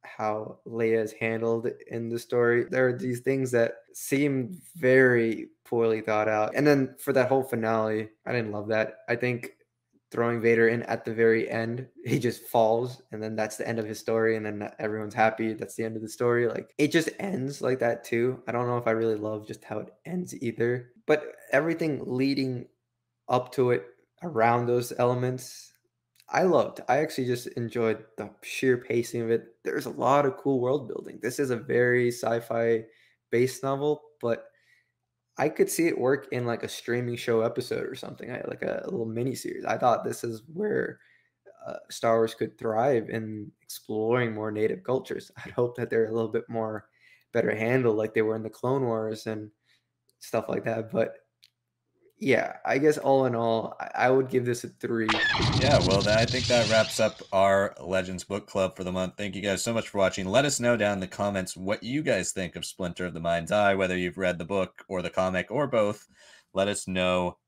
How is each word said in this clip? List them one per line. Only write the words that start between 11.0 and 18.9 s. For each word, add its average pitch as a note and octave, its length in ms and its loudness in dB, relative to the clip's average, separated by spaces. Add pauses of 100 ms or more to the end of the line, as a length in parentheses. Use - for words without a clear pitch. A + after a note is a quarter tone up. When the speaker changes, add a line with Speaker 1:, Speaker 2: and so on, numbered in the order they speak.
Speaker 1:
the A2+ 80 -6
very A2+ 380 4
end, A#2 380 -4 (160)
he C3+ 160 0
just A#2+ 240 -2
falls, A#2 680 2
and G#2+ 100 -10
then A2 140 -6
that's A2 220 -4
the A#2 100 -6
end A2+ 140 -2
of G#2+ 60 -4
his G#2+ 120 -8
story, A2+ 380 2
and G#2+ 100 -6
then G#2 320 -6
everyone's G#2+ 360 -6
happy. A2 400 2
That's A2+ 200 -10
the A2+ 100 -6
end A2+ 120 -6
of G#2+ 60 -8
the G#2+ 60 -10
story. A#2+ 380 2
Like, A#2+ 320 -4
it D3 140 2
just D#3+ 160 4 (100)
ends C3+ 440 -6
like B2+ 180 0
that A#2+ 240 0
too. B2 420 0
I A2+ 60 -6
don't B2 160 -2
know B2 80 0
if A#2 100 -2
I A2+ 60 2